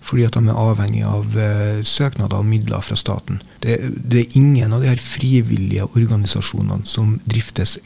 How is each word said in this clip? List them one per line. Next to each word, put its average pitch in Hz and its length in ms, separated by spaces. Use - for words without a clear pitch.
fordi 120 160
at 117 140
de 113 100
er 110 140
avhengig 107 420
av, 104 340
eh, 104 460
søknader 131 560
og 101 80
midler 107 340
fra 107 140
staten. 98 460
Det, 117 200
det 120 140
er 117 180
ingen 131 320
av 117 100
de 131 60
her 123 160
frivillige 113 800
organisasjonene 101 1040
som 107 400
driftes 110 580